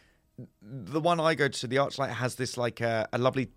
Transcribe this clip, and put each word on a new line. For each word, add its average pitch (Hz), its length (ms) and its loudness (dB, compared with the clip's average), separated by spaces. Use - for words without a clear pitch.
the 123 380 -6
one 170 200 4
I 160 140 4
go 139 140 2
to, - 180 -6
the 127 120 0
Archlight, 139 320 0
has 117 260 -4
this, 127 200 -6
like, 120 240 -2
uh, 113 320 2
a 117 60 0
lovely 123 380 2